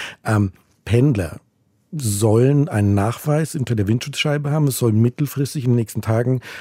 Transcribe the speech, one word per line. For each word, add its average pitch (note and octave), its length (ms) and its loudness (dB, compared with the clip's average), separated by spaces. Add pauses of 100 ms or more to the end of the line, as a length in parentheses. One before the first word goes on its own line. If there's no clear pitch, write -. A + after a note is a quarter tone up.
(240)
Ähm, G#2 280 2 (320)
Pendler A2+ 560 0 (520)
sollen A#2+ 800 2
einen G2+ 240 2
Nachweis D3 600 -2
unter C3 200 -4
der G2+ 140 -2
Windschutzscheibe C#3+ 600 -2
haben. D3 180 2
Es B2 100 -4
soll A#2 140 2
mittelfristig B2+ 720 0
in B2+ 80 2
den A#2+ 40 2
nächsten A2+ 240 -4
Tagen, A#2+ 400 0 (200)